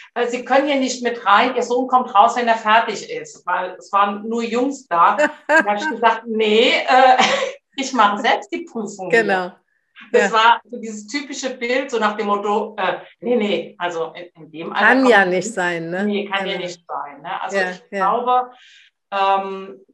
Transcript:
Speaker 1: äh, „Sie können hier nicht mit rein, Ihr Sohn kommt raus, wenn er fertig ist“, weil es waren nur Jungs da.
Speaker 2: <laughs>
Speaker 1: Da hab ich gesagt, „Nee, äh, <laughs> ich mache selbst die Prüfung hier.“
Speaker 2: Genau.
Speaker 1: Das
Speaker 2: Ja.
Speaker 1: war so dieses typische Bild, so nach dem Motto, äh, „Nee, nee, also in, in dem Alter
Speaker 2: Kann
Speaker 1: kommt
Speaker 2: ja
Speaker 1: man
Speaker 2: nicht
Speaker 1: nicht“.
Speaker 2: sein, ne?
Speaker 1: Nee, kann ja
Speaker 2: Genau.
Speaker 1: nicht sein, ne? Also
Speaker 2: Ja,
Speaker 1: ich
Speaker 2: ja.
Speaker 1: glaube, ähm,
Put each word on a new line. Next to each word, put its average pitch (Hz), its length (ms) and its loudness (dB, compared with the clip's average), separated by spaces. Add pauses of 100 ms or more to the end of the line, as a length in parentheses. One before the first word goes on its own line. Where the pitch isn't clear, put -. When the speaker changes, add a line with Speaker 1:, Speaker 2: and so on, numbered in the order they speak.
(140)
Speaker 1:
äh, 240 120 -2
„Sie 247 180 -6
können 277 220 2
hier 277 140 0
nicht 247 240 -4
mit 233 200 -4
rein, 226 300 4
Ihr 240 80 -2
Sohn 247 240 -2
kommt 254 280 0
raus, 220 220 6
wenn 233 120 0
er 226 80 4
fertig 220 520 0
ist“, - 380 -12
weil 185 320 -4
es - 140 -16
waren 208 360 0
nur 233 140 -4
Jungs 240 460 -4
da. 175 280 4
Speaker 2:
<laughs> 294 300 -2 (180)
Speaker 1:
Da 208 60 -2
hab 208 100 -2
ich 311 80 -4
gesagt, 226 380 0
„Nee, 220 440 2 (180)
äh, 254 300 6
<laughs> - 580 -2
ich 269 160 -6
mache 208 280 2
selbst - 320 -2
die 320 120 -8
Prüfung 208 480 -10
hier.“ 226 100 4
Speaker 2:
Genau. 190 300 -2 (600)
Speaker 1:
Das 208 200 4
Speaker 2:
Ja. - 0 -
Speaker 1:
war 226 360 4
so 233 120 -14
dieses 214 260 -12
typische 277 500 -8
Bild, 254 340 -4
so 240 100 -2
nach 208 160 0
dem 214 100 -4
Motto, 202 520 -2
äh, 180 200 -2 (220)
„Nee, 233 160 0
nee, 202 420 -4
also 170 360 -6
in, 175 100 -16 (180)
in 156 80 -20
dem 160 220 -12
Alter 202 140 2
Speaker 2:
Kann 254 160 6
Speaker 1:
kommt 254 80 4
Speaker 2:
ja 208 100 8
Speaker 1:
man 185 100 2
Speaker 2:
nicht 180 160 0
Speaker 1:
nicht“. - 80 -10
Speaker 2:
sein, 170 360 -4
ne? 185 140 -4
Speaker 1:
Nee, 202 240 -2
kann 190 180 -4
ja 185 80 -6
Speaker 2:
Genau. 175 120 -8
Speaker 1:
nicht - 220 -12
sein, 143 340 -12
ne? 175 200 -8
Also 196 160 -6
Speaker 2:
Ja, 185 120 -2
Speaker 1:
ich 180 200 -14
Speaker 2:
ja. 196 160 -2
Speaker 1:
glaube, 247 440 0 (600)
ähm, 196 680 -2 (140)